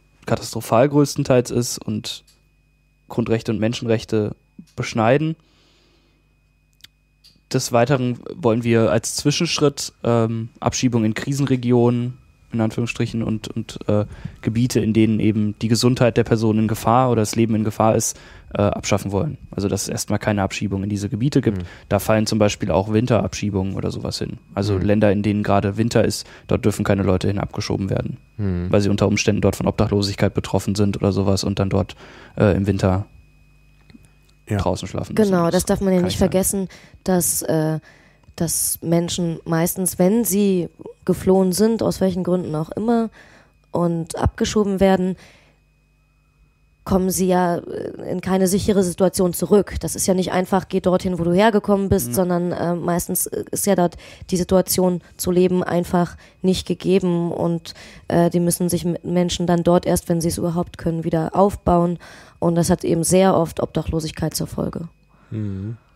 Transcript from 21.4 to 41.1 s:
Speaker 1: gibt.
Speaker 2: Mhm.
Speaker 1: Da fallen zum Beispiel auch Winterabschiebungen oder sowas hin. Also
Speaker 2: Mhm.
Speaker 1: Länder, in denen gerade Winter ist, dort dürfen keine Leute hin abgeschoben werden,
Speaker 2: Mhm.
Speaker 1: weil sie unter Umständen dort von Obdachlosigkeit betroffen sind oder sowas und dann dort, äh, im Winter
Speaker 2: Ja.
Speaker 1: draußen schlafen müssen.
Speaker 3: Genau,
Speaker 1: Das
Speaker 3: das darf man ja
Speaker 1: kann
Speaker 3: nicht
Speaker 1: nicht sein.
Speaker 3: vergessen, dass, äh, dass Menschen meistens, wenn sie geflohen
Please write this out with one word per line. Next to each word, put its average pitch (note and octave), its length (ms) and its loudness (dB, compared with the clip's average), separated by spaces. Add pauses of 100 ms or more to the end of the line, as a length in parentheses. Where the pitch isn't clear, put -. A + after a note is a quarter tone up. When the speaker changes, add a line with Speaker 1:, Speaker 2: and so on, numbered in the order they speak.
Speaker 1:
gibt. G2+ 180 0
Speaker 2:
Mhm. F2 60 -8 (240)
Speaker 1:
Da G2+ 100 2
fallen A2 280 2
zum A2+ 120 0
Beispiel G#2 320 0
auch G2 200 0
Winterabschiebungen G2+ 840 0
oder F2+ 160 -4
sowas - 280 -8
hin. - 180 -8 (180)
Also G2+ 200 0
Speaker 2:
Mhm. F#2 60 0
Speaker 1:
Länder, G#2 300 4
in G2+ 120 0
denen G#2 200 0
gerade G2+ 340 0
Winter A2+ 280 2
ist, - 200 -4 (220)
dort F#2+ 180 0
dürfen G#2 180 0
keine G2+ 200 2
Leute F#2 240 2
hin G2+ 120 0
abgeschoben G2+ 520 -4
werden, - 260 -4 (200)
Speaker 2:
Mhm. F#2 340 -2
Speaker 1:
weil G#2 100 4
sie G2 80 2
unter G2+ 180 2
Umständen G#2 340 0
dort G2 140 2
von F#2+ 120 -2
Obdachlosigkeit G2+ 680 0
betroffen G2+ 420 -2
sind G2+ 220 0
oder G2+ 140 2
sowas G2 320 0
und G2 160 -2
dann G2 100 0
dort, G2 260 -2 (420)
äh, G2 180 4
im F#2+ 100 0
Winter G2 400 2 (1400)
Speaker 2:
Ja. G#2+ 80 0
Speaker 1:
draußen F#2 300 -2
schlafen - 260 -8
müssen. G#3 180 2
Speaker 3:
Genau, F3 140 4
Speaker 1:
Das E3+ 80 0
Speaker 3:
das F3+ 120 2
darf G3 160 0
man F#3+ 120 2
ja F#3 60 4
Speaker 1:
kann F3 60 2
Speaker 3:
nicht F3 80 -2
Speaker 1:
nicht - 60 -2
sein. F#3+ 120 4
Speaker 3:
vergessen, F#3 360 -2 (360)
dass, - 400 0
äh, D#3 360 0 (560)
dass - 460 -4
Menschen E3+ 640 -2
meistens, F3 540 -2
wenn G#3 260 2
sie F#3+ 440 0 (360)
geflohen F#3 460 2